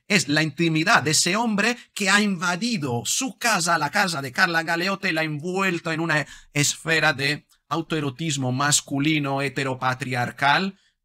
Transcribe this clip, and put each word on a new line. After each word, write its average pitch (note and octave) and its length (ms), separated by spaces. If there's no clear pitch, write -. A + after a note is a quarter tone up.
es G3 200
la D3+ 160
intimidad D#3+ 580
de D3 100
ese F3 260
hombre A3+ 400
que G3 160
ha G#3 120
invadido F3 840
su - 320
casa, F3 400
la D3 120
casa F#3 320
de C3 120
Carla E3 300
Galeote, F#3 460
y E3+ 40
la D#3+ 80
ha - 20
envuelto E3+ 720
en D#3+ 80
una D3+ 240
esfera D3+ 640
de C#3 340
autoerotismo C#3+ 800
masculino C#3+ 920
heteropatriarcal C3 1400